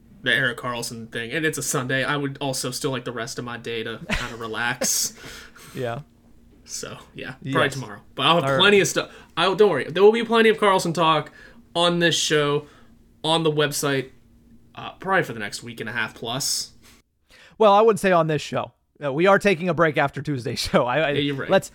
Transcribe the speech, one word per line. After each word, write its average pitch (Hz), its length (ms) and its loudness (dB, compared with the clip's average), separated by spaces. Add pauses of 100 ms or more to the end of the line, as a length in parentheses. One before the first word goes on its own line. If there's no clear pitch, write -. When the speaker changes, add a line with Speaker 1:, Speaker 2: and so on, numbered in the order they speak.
(220)
Speaker 1:
the 127 120 0
Erik 120 240 0
Karlsson 117 520 -10
thing, 117 200 -8
and 156 160 -4
it's 151 120 -2
a 131 40 -6
Sunday, 131 420 -2
I 147 120 -2
would 139 240 -6
also 135 300 -4
still 135 200 -4
like 123 140 -6
the - 80 -8
rest 117 260 -10
of 127 60 -8
my 120 120 -10
day 117 280 -8
to 113 160 -10 (100)
kinda 117 260 -10
Speaker 2:
<laughs> - 20 -14
Speaker 1:
relax. 117 760 -4 (600)
Speaker 2:
Yeah. 123 260 -8 (640)
Speaker 1:
So, - 340 -14 (160)
yeah, - 180 -12 (100)
probably 135 200 -2
Speaker 2:
Yes. 139 120 0
Speaker 1:
tomorrow. 127 260 -12 (140)
But 135 120 0
I'll 160 100 6
have 160 80 2
Speaker 2:
All 139 80 0
right. 135 60 2
Speaker 1:
plenty 202 220 6
of 170 80 2
stuff. - 220 -4 (260)
I'll, 180 180 0
don't 208 160 6
worry. 135 140 -2
There 185 180 -2
will 214 100 10
be 233 120 0
plenty 226 260 4
of 214 80 2
Karlsson 185 340 2
talk 160 400 0 (420)
on 175 240 2
this 170 160 4
show, 147 520 0 (580)
on 160 180 2
the 160 100 2
website, 143 580 -2 (640)
uh, - 160 -16 (100)
probably 185 220 0
for - 100 -8
the 113 80 -12
next 101 220 -10
week 113 180 -14
and 107 80 -10
a 107 40 -8
half 110 220 -6
plus. - 580 -6 (840)
Speaker 2:
Well, 214 160 6
I 202 80 6
wouldn't 220 200 4
say 190 120 2
on 165 140 4
this 151 160 -2
show. - 300 -6 (280)
No, 143 120 -4
we 165 140 2
are 196 120 8
taking 185 300 0
a 165 60 0
break 156 220 2
after 143 240 0
Tuesday's 123 380 -6
<laughs> - 120 -6
show. 156 140 4
I, 123 140 0
I, 156 140 0
Speaker 1:
Yeah, 143 80 -2
you're 143 160 -2
right. 135 140 -6
Speaker 2:
let's, 190 240 2